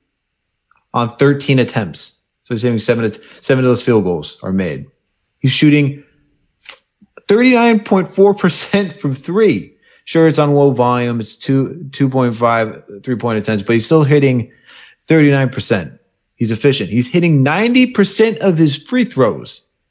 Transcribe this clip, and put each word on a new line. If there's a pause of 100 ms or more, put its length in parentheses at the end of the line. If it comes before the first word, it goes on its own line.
(920)
on
thirteen
attempts. (240)
So
he's
having
seven
att-, (220)
seven
of
those
field
goals
are
made. (520)
He's
shooting (1200)
thirty-nine
point
four
percent
from
three. (300)
Sure,
it's
on
low
volume.
It's
two,
two
point
five (200)
three-point
attempts,
but
he's
still
hitting (560)
thirty-nine
percent. (360)
He's
efficient.
He's
hitting
ninety
percent
of
his
free
throws. (260)